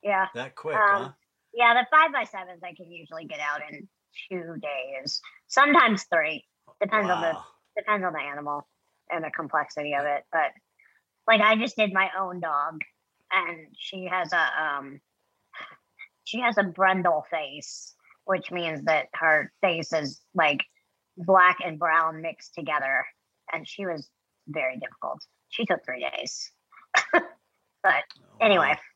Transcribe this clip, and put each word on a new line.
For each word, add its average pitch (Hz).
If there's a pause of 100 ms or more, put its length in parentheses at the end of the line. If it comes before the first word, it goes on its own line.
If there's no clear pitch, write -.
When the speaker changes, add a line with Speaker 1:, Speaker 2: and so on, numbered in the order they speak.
Speaker 1:
Yeah. 190
Speaker 2:
That 127
quick, 156
Speaker 1:
Um, 202
Speaker 2:
huh? 135 (420)
Speaker 1:
yeah, 233
the 240
five-by-sevens 220
I 175
can 170
usually 160
get 151
out 147 (100)
in 156 (420)
two 165
days, 139 (260)
sometimes 269
three. 156 (360)
Depends 202
on 180
the 165
Speaker 2:
Wow. - (300)
Speaker 1:
depends 208
on 175
the 156
animal 147 (440)
and 165
the 156
complexity 147
of 143
it. 143
But, 151 (760)
like, 220
I 214
just 220
did 208
my 190
own 180
dog, 156 (500)
and 170 (100)
she 185
has 175
a, 156
um, 143 (1200)
she 220
has 226
a 202
brindle 180
face, 147 (300)
which 185
means 165
that 156
her 156 (100)
face 165
is, 147 (120)
like, 151 (540)
black 180
and 160
brown 160
mixed -
together, 139 (460)
and -
she -
was 165 (380)
very 135
difficult. - (300)
She -
took -
three 127
days. - (440)
<laughs> - (640)
But 147 (160)
Speaker 2:
Oh, -
Speaker 1:
anyway, 185
Speaker 2:
wow. 143 (180)